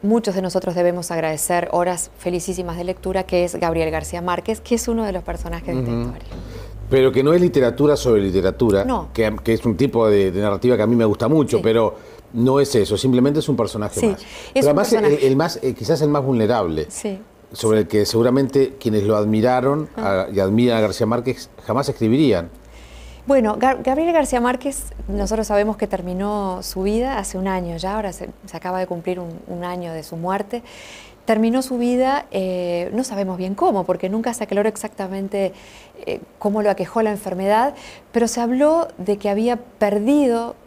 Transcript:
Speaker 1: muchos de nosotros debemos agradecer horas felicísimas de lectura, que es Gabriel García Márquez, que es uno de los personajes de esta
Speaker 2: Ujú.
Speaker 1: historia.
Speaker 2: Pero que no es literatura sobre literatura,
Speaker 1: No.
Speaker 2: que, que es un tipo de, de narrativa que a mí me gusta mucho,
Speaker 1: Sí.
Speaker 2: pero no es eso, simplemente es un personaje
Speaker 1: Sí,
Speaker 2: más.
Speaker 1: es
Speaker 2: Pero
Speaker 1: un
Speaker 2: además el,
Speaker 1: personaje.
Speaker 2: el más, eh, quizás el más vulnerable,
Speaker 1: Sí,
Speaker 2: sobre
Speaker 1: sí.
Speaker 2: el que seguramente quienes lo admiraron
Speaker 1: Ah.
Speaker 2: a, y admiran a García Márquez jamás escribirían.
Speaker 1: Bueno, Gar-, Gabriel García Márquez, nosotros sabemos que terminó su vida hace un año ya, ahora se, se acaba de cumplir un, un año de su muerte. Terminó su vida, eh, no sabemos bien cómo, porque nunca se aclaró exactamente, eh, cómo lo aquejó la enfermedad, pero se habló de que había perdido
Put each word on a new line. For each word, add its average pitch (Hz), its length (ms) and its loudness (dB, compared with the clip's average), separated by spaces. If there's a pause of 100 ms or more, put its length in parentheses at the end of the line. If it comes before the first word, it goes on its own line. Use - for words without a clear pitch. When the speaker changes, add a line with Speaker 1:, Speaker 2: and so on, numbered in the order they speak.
Speaker 1:
muchos 220 320 2
de 190 80 0
nosotros 185 320 -2
debemos 175 360 0
agradecer 165 600 -2
horas 175 460 0
felicísimas 175 580 -6
de 175 80 -6
lectura, 185 400 -4
que 180 200 0
es 175 120 -6
Gabriel 165 340 0
García 160 320 -6
Márquez, 190 380 -4
que - 160 -2
es 233 120 -4
uno 226 160 -2
de 202 80 -4
los 180 100 -6
personajes 170 520 -8
de 127 60 -2
esta 120 120 -4
Speaker 2:
Ujú. 117 100 -2
Speaker 1:
historia. 123 260 -8 (600)
Speaker 2:
Pero 131 240 4
que 131 100 2
no 147 120 4
es 180 60 6
literatura 143 560 4
sobre 113 260 4
literatura, 98 600 2
Speaker 1:
No. 240 280 -2
Speaker 2:
que, 110 200 0 (120)
que 113 80 2
es 113 120 0
un 113 120 0
tipo 117 320 2
de, 101 240 4
de 92 80 -2
narrativa 104 360 2
que 104 60 2
a 107 40 4
mí 120 100 4
me 117 80 4
gusta 110 240 0
mucho, 139 300 2
Speaker 1:
Sí. 90 40 0
Speaker 2:
pero 110 340 2 (360)
no 127 280 2
es 135 140 0
eso, 104 220 2
simplemente 131 440 4
es - 80 -4
un 135 80 2
personaje 107 440 -2
Speaker 1:
Sí, 240 80 2
Speaker 2:
más. - 120 -2
Speaker 1:
es - 60 -18 (280)
Speaker 2:
Pero 269 100 4
Speaker 1:
un 147 40 6
Speaker 2:
además 202 240 4
el, 226 80 4
Speaker 1:
personaje. 147 260 4
Speaker 2:
el 135 100 4
más, 160 260 0
eh, 127 120 -2
quizás 139 260 0
el 151 80 2
más 147 160 0
vulnerable, 107 640 0
Speaker 1:
Sí, 98 320 -10 (320)
Speaker 2:
sobre 110 260 2
Speaker 1:
sí. 107 40 4
Speaker 2:
el 85 60 -2
que 104 180 2
seguramente 131 760 2
quienes 107 240 0
lo 107 120 4
admiraron 123 800 2
Speaker 1:
Ah. 98 320 0
Speaker 2:
a, - 40 -10
y 98 80 0
admiran 113 380 4
a - 20 2
García 107 260 0
Márquez 120 440 -4 (160)
jamás 127 220 -2
escribirían. 110 600 2 (760)
Speaker 1:
Bueno, 226 320 2
Gar-, 254 260 0
Gabriel 311 280 0
García 262 280 2
Márquez, 247 460 -4 (200)
nosotros 202 400 -2
sabemos 208 300 2
que 214 100 -2
terminó 190 800 -4
su - 180 -6
vida 220 360 0
hace 196 200 -8
un 185 80 -2
año 180 300 -4
ya, 185 180 -6
ahora 208 180 -4
se, 175 180 -14 (160)
se 170 100 -16
acaba 185 240 -4
de 185 80 -4
cumplir 180 320 -6
un, 175 80 -10 (180)
un 175 160 -8
año 175 300 -8
de 160 100 -10
su 165 140 -12
muerte. 202 460 -4 (640)
Terminó 226 360 2
su 254 160 -4
vida, 247 540 0
eh, 180 600 -2
no 240 120 -2
sabemos 196 340 -4
bien 185 160 -4
cómo, 214 300 2
porque 180 240 -2
nunca 226 260 -2
se - 100 -6
aclaró 202 240 0
exactamente, 196 840 -6 (540)
eh, - 140 -6 (200)
cómo 208 220 0
lo 208 80 4
aquejó 190 320 -2
la 214 80 2
enfermedad, 202 640 0 (360)
pero 233 160 2
se 233 140 -4
habló 277 560 2
de 202 220 -2
que 202 100 -2
había 226 280 0
perdido 233 1000 0 (100)